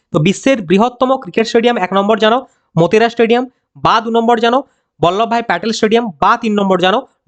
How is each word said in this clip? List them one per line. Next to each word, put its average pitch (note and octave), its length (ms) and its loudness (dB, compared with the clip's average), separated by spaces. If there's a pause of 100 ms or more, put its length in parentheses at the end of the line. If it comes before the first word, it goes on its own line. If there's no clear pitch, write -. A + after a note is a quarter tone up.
(120)
তো E3+ 80 0
বিশ্বের G#3 420 0
বৃহত্তম A#3+ 560 0
ক্রিকেট A3 300 -4
স্টেডিয়াম A#3 300 0
এক F3+ 160 -4
নম্বর G3 260 0
জানো A3+ 260 0 (320)
মোতেরা G#3+ 320 2
স্টেডিয়াম, A#3+ 400 0 (280)
বা E3+ 240 0
দু A3+ 100 -8
নম্বর A#3 280 2
জানো A#3+ 240 0 (380)
বল্লভ F#3+ 280 0
ভাই A#3 140 -2
প্যাটেল G3 280 -4
স্টেডিয়াম, A3+ 380 0
বা F#3+ 280 0
তিন A3+ 220 -4
নম্বর F#3+ 200 0
জানো G3 280 0 (200)